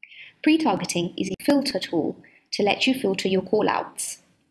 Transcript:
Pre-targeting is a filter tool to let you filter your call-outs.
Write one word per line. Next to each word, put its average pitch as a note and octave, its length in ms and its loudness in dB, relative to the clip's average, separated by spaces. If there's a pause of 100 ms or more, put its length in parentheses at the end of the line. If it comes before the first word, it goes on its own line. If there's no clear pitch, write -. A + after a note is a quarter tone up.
(420)
Pre-targeting F#3+ 760 2
is F#3 120 -4
a - 140 -8
filter C#4+ 340 2
tool - 380 -2 (360)
to - 100 -2
let - 240 2
you C4 80 4
filter F#3+ 340 -2
your F#3+ 140 2
call-outs. - 760 -2 (300)